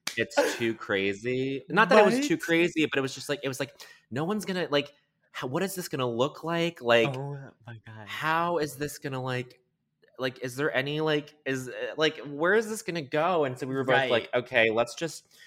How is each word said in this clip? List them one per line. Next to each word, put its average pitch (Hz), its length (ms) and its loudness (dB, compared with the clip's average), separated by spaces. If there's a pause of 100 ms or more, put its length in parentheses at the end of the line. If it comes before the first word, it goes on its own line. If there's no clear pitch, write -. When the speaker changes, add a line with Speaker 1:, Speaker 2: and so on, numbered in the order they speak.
(180)
Speaker 1:
It's 117 280 0
too 113 300 -2
crazy." 117 920 -2
Not 180 200 2
that 214 100 6
it 208 60 8
was 240 140 4
too 277 180 0
Speaker 2:
What? - 20 -16
Speaker 1:
crazy, 165 460 2
but 139 140 -2
it - 20 4
was 135 140 -2
just - 140 -10
like, 143 140 -2
it 131 60 -4
was 131 100 -4
like, 135 140 -8 (380)
"No 131 140 -2
one's 202 200 -2
gonna, 180 260 -2
like, 147 220 0 (380)
how, - 160 -8
what 156 160 -2
is 190 120 -4
this 175 140 -6
gonna 127 200 0
look 123 340 0
like? 170 380 -2
Like, 120 460 4
Speaker 2:
Oh 139 240 -12 (140)
my 117 200 -14
God. 107 360 -12
Speaker 1:
how 165 380 0
is 143 180 -4
this 143 220 -8
gonna, 135 240 -6
like, 127 380 -6 (580)
like, 127 220 -4
is 123 160 -6
there 143 180 0
any, 143 260 0
like, 151 340 0 (100)
is, 131 240 -4
uh, 110 40 -10 (240)
like, 156 220 2
where 147 360 0
is 214 140 2
this 214 140 -6
gonna 170 200 -4
go?" 151 420 2
And 127 140 -2
so 135 80 -4
we 131 80 -4
were 135 100 0
both 131 240 4
Speaker 2:
Right. - 20 -2
Speaker 1:
like, 117 240 2
"Okay, 120 360 4
let's 117 240 2
just," - 320 -8 (200)